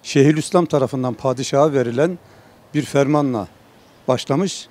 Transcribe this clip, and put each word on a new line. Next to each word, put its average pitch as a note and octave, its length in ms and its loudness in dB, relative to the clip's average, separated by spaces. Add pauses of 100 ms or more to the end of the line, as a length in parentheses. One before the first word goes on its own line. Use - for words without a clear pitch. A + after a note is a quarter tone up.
Şeyhülislam D#3 640 2
tarafından C3 480 -2
padişaha C#3 580 0
verilen C3+ 460 0 (560)
bir D3 80 0
fermanla C#3 640 0 (600)
başlamış. C#3 640 -2